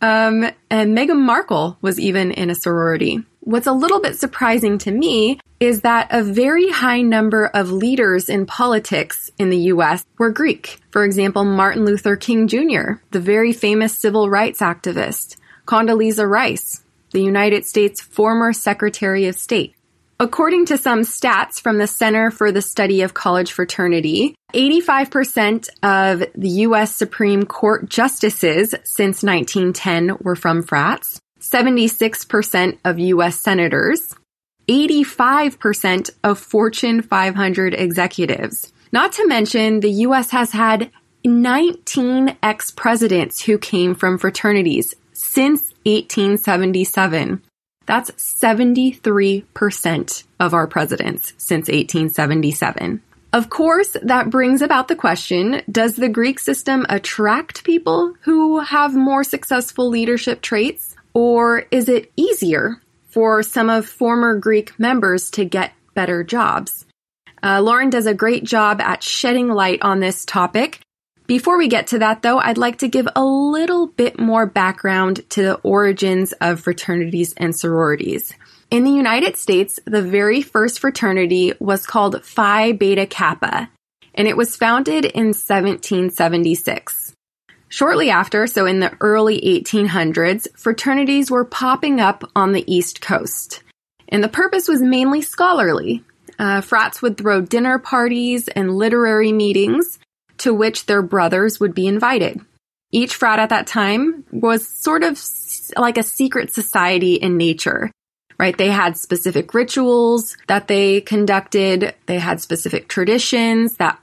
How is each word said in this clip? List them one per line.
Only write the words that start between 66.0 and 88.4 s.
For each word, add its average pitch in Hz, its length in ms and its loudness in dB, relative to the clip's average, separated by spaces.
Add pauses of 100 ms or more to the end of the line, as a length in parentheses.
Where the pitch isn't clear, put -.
jobs? - 640 -4 (560)
Uh, 196 180 2
Lauren 240 300 2
does 240 160 0
a 214 80 2
great 226 300 0
job 214 360 0
at - 220 -2
shedding 247 460 -2
light 190 340 0
on 190 180 0
this 190 240 -2
topic. 196 560 -2 (460)
Before 254 300 2
we 330 120 4
get 226 200 0
to 240 120 0
that, 220 220 2
though, 247 160 2
I'd 233 200 0
like 240 200 -2
to 269 100 -2
give 254 260 0
a 269 100 2
little 302 640 0
bit 247 320 -2
more 226 280 2
background 190 840 0
to 208 120 0
the 190 160 2
origins 196 800 2
of 170 200 0
fraternities 170 760 -4
and 165 180 -2
sororities. 165 800 -2 (340)
In 240 140 2
the 269 80 4
United 262 460 2
States, 190 480 0
the 214 180 0
very 202 400 0
first 226 380 0
fraternity 185 800 0
was 196 260 -2
called 202 380 0
Phi 220 480 2
Beta 196 340 0
Kappa, - 640 -4 (420)
and 208 140 0
it 220 100 0
was 233 200 0
founded 269 480 0
in 220 280 0
seventeen 190 760 0
seventy-six. - 1040 -2 (560)
Shortly 302 420 0
after, 208 380 2